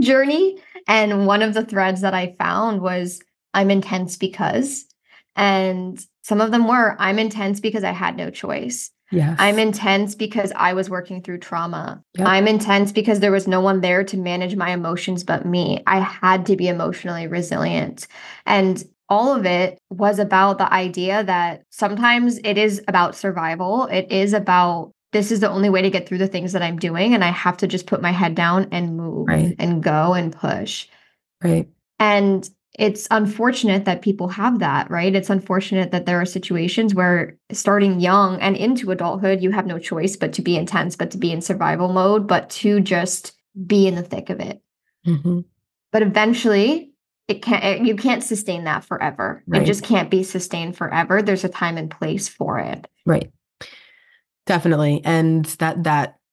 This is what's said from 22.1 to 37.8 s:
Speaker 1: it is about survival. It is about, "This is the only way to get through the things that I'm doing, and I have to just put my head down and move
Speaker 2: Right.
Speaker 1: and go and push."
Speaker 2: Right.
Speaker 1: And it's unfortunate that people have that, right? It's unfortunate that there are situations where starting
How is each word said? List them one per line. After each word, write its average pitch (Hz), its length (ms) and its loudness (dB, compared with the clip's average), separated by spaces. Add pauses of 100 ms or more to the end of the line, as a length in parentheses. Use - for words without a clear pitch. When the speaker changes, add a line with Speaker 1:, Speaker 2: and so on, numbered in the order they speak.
Speaker 1:
it 208 140 0
is 208 320 0
about 180 260 2
survival. 180 760 -2
It 185 220 -2
is 196 220 2
about, 180 600 2 (200)
"This 208 180 0
is 220 100 2
the 208 100 2
only 196 180 2
way 185 140 4
to 190 80 2
get 180 180 -4
through 185 80 -4
the 190 100 0
things 180 280 -6
that 175 80 0
I'm 170 160 -4
doing, 175 340 0
and 214 100 4
I 175 100 2
have 180 260 -2
to 190 80 0
just 180 200 -4
put - 140 -2
my 175 120 0
head 175 220 0
down 180 380 2
and 170 240 -4
move 160 320 -4
Speaker 2:
Right. 160 300 2
Speaker 1:
and 170 240 0
go 160 320 2
and 170 180 -2
push." - 560 -6 (560)
Speaker 2:
Right. 165 240 2 (300)
Speaker 1:
And 202 500 2 (300)
it's 214 320 0
unfortunate 214 720 2
that 180 160 -2
people 196 280 -2
have 214 320 0
that, 147 300 0
right? 175 240 0
It's 190 140 0
unfortunate 190 600 0
that 180 160 -2
there 180 120 0
are 175 60 2
situations 185 680 0
where 180 420 2 (160)
starting 196 480 2